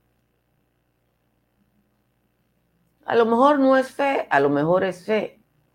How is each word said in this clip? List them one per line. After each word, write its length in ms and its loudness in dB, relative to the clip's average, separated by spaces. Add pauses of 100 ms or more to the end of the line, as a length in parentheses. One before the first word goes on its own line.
(3000)
A 100 -4
lo 100 2
mejor 340 2
no 160 2
es 160 -2
fe, 380 -4
a 100 0
lo 100 2
mejor 360 0
es 200 -8
fe. 360 -6 (340)